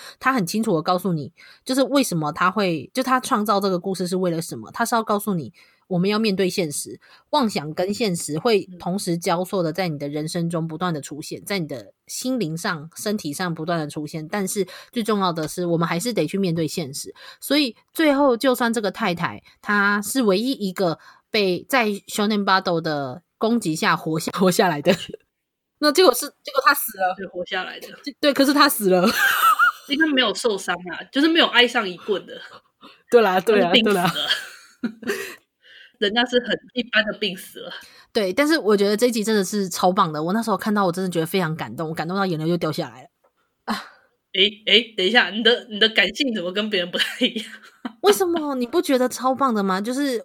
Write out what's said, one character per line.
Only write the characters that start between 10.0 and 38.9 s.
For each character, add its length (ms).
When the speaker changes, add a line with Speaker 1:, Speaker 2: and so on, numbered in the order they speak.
Speaker 1:
人 200
生 200
中 200
不 80
断 160
地 80
出 220
现， 180
Speaker 2:
嗯。 60
Speaker 1:
在 120
你 80
的 280
心 320
灵 180
上、 380
身 220
体 160
上 220
不 100
断 160
地 80
出 180
现， 220
但 180
是 200
最 100
重 160
要 140
的 160
是， 160
我 140
们 100
还 100
是 140
得 140
去 100
面 180
对 140
现 240
实。 220
所 160
以 180
最 180
后， 240
就 180
算 160
这 120
个 100
太 220
太， 280
她 400
是 200
唯 160
一 140
一 200
个 260
被， 380
在 200
Shonen 560
Battle 360
的 420
攻 200
击 160
下 220
活 220
下-， 160
<laughs> 40
活 120
下 180
来 140
的。 120
那 120
结 140
果 80
是， 140
结 100
果 120
她 100
死 240
了。 180
Speaker 2:
对， 100
活 200
下 180
来 160
的。 80
Speaker 1:
对， 140
可 100
是 80
她 160
死 220
了。 180
<laughs> 420
Speaker 2:
应 100
该 140
没 80
有 140
受 240
伤 180
啊， 340
就 100
是 80
没 120
有 60
挨 200
上 220
一 80
棍 300
的。 80
Speaker 1:
对 120
啦， 180
对 200
啦， 80
Speaker 2:
她 60
是 80
病 100
死 60
了。 100
Speaker 1:
对 140
啦。 960
Speaker 2:
<laughs> 0
人 160
家 100
是 160
很 180
一 120
般 200
的 140
病 180
死 220
了。 120
Speaker 1:
对， 220
但 160
是 100
我 160
觉 140
得 80